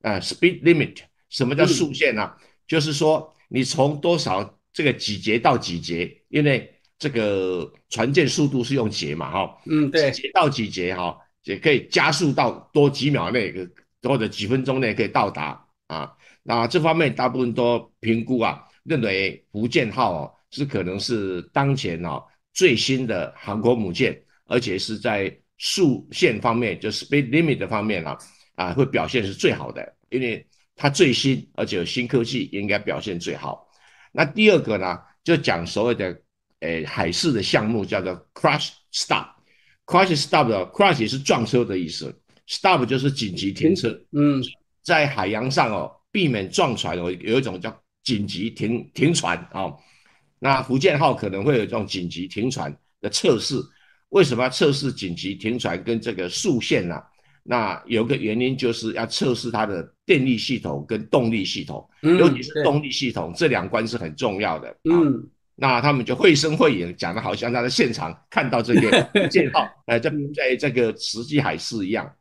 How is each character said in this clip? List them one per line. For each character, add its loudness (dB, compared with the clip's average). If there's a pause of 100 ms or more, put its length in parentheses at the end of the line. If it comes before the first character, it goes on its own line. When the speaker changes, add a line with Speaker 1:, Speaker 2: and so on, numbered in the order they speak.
Speaker 1:
呃， -2
speed 0
limit。 2 (300)
什 -2
么 0
叫 4
速 2
限 2
啊？ -4
Speaker 2:
嗯。 -20 (220)
Speaker 1:
就 0
是 0
说 2 (200)
你 0
从 2
多 2
少 -2 (140)
这 -4
个 4
几 -6
节 2
到 4
几 -6
节， -6 (200)
因 0
为 0 (240)
这 -6
个 -2 (200)
船 -2
舰 4
速 0
度 -2
是 -4
用 0
节 -6
嘛， -6
哈。 -4
Speaker 2:
嗯， 0
对。 4
Speaker 1:
几 -10
节 -8
到 4
几 -2
节 -4
哈， -4 (260)
也 -6
可 2
以 4
加 2
速 0
到 -2
多 4
几 -2
秒 0
内， -2 (500)
或 0
者 -2
几 -6
分 0
钟 -2
内 0
可 0
以 0
到 0
达 -8 (260)
啊。 -8 (320)
那 0
这 0
方 2
面 2
大 -2
部 -2
分 0
都 0
评 0
估 0
啊， -2 (200)
认 -2
为 -2
福 -4
建 0
号 0
哦， -8 (200)
是 -6
可 -4
能 -6
是 -4 (120)
当 2
前 -6
哦， -8 (300)
最 4
新 -2
的 -4
航 -6
空 4
母 -4
舰， 0 (280)
而 0
且 -2
是 -6
在 -2 (240)
速 0
限 0
方 2
面， -2
就 -4
speed -2
limit 2
的 -6
方 -2
面 -2
啊， -8 (380)
啊， -4
会 2
表 -2
现 0
是 -6
最 0
好 -8
的， -14 (140)
因 -2
为 -4 (300)
它 0
最 4
新， 0
而 -4
且 -4
有 -2
新 -4
科 2
技， -4
应 -4
该 0
表 -4
现 -6
最 -6
好。 -10 (440)
那 0
第 6
二 6
个 0
呢， -2 (260)
就 4
讲 0
所 0
谓 2
的， -4 (440)
呃， -4
海 -2
事 0
的 0
项 0
目， 0
叫 -2
做 -6 (180)
crash 0 (220)
stop。 -2 (600)
crash 4
stop 2
的 0
crash 4
是 -4
撞 0
车 2
的 -4
意 -2
思， -10 (320)
stop 2
就 0
是 2
紧 -6
急 -4
停 2
车。 -2 (220)
Speaker 2:
嗯。 2 (400)
Speaker 1:
在 2
海 -2
洋 -2
上 2
哦， -4 (200)
避 2
免 -2
撞 0
船 -4
哦， -4
有 0
一 4
种 -8
叫 -10 (280)
紧 -2
急 -6
停-， -4
停 2
船 -2 (140)
哦。 -6 (640)
那 2
福 0
建 4
号 4
可 -4
能 -4
会 4
有 2
这 -8
种 -2
紧 -6
急 -8
停 -4
船 -6 (260)
的 -6
测 2
试。 -4 (540)
为 6
什 2
么 2
要 2
测 2
试 -2
紧 -8
急 -8
停 -4
船 -4
跟 -2
这 -4
个 -6
速 0
限 0
呢？ -6 (480)
那 -2
有 0
个 0
原 -2
因 0
就 0
是 -6
要 -4
测 -2
试 -6
它 0
的 -6 (160)
电 4
力 2
系 -4
统 -6
跟 -4
动 4
力 0
系 -6
统， -12 (140)
Speaker 2:
嗯， 6
Speaker 1:
尤 8
其 -2
是 -4
动 4
力 -8
系 -2
统， -6
这 2
两 0
关 -2
是 -6
很 -8
重 -2
要 0
的。 -14
Speaker 2:
对。 0
嗯。 2 (280)
Speaker 1:
那 2
他 4
们 0
就 -2
绘 6
声 0
绘 4
影， -6
讲 -6
得 -4
好 -4
像 -4
他 0
在 -2
现 2
场 -8 (160)
看 0
到 0
这 0
个 6
福 4
建 4
号， 2 (100)
Speaker 2:
<laughs> -16
Speaker 1:
呃， 2
在， 0 (240)
在 0
这 0
个 2
实 -8
际 0
海 0
事 -6
一 -4
样。 -4